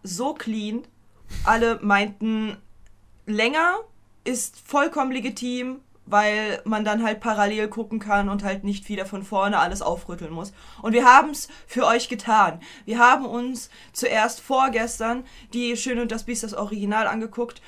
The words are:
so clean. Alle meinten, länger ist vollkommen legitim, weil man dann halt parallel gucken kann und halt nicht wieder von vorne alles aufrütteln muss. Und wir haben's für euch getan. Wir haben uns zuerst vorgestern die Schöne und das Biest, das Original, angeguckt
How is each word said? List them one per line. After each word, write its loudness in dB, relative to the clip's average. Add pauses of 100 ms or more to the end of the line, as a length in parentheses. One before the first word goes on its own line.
so -4
clean. -6 (600)
Alle 2
meinten, 0 (680)
länger 2 (480)
ist -6
vollkommen 0
legitim, -6 (260)
weil 2
man 0
dann 0
halt 0
parallel 0
gucken -8
kann 0
und -2
halt -4
nicht -6
wieder -4
von -8
vorne 0
alles 0
aufrütteln -6
muss. -10 (300)
Und 0
wir 6
haben's 8 (200)
für 0
euch 2
getan. 2 (260)
Wir -4
haben 6
uns -8 (240)
zuerst 0
vorgestern 0 (280)
die -2
Schöne -2
und -4
das -6
Biest, -6
das -10
Original, -2
angeguckt -6